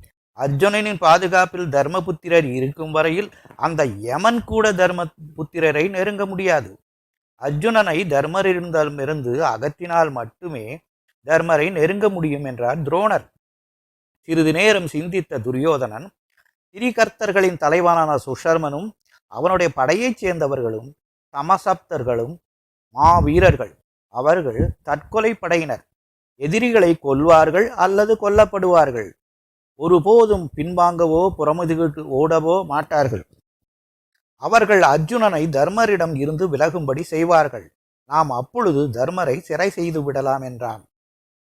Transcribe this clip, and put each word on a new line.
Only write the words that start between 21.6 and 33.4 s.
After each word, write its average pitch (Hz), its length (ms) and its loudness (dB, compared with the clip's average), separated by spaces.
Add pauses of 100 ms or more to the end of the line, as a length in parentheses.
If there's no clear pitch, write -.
மாவீரர்கள். 156 960 2 (220)
அவர்கள் 127 760 -2
தற்கொலை 214 500 -2
படையினர். 165 540 -4 (480)
எதிரிகளை 185 680 2
கொல்வார்கள் 156 640 4
அல்லது 208 540 0
கொல்லப்படுவார்கள். 180 880 2 (640)
ஒருபோதும் 180 800 4
பின்வாங்கவோ 175 840 2
புறமுதுகிட்டு 156 680 -2
ஓடவோ 160 580 2
மாட்டார்கள். 143 640 -2 (1120)